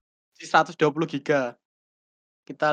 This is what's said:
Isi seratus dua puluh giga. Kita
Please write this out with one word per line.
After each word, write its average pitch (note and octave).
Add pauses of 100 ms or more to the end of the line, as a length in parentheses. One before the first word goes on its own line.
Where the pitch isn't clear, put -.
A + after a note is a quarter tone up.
(360)
Isi E3
seratus E3+
dua D3+
puluh D#3
giga. C#3 (880)
Kita D3+